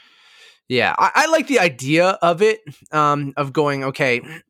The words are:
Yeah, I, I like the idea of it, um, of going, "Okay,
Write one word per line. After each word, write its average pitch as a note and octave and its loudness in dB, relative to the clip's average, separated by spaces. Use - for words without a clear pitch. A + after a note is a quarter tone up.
Yeah, A#2 0
I, F#3 2
I C#4+ 4
like D#4+ 0
the B3 2
idea D#3+ 2
of E3+ 0
it, A3 0
um, D3 0
of C#3 -4
going, C#3+ 0
"Okay, C3 0